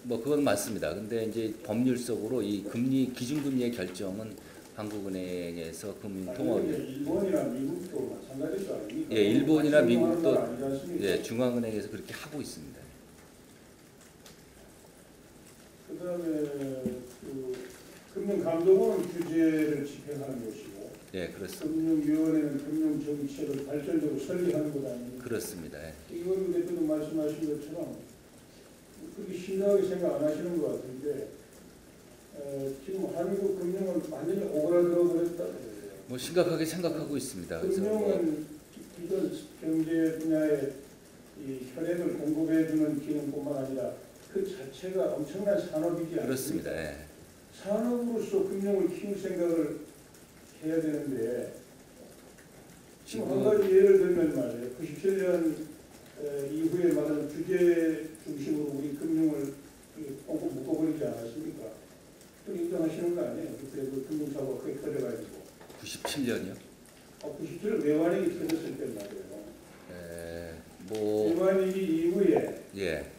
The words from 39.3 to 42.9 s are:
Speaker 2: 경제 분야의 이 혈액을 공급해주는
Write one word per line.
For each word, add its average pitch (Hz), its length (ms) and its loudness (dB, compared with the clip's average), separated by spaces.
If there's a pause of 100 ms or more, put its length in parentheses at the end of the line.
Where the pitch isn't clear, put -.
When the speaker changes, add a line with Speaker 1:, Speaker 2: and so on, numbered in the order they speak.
Speaker 2:
경제 160 580 2
분야의 156 540 2 (760)
이 131 120 -6 (160)
혈액을 170 440 0
공급해주는 156 840 2